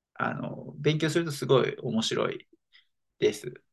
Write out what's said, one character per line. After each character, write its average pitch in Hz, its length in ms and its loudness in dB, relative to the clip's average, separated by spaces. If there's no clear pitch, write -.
あ - 180 -2
の、 - 440 -10
勉 151 200 2
強 156 120 0
す 170 100 0
る 170 60 0
と 156 60 -6
す 139 140 -6
ご 127 200 6
い - 160 -2
面 113 200 0
白 - 300 0
い - 160 -10
で 214 140 4
す。 - 200 -10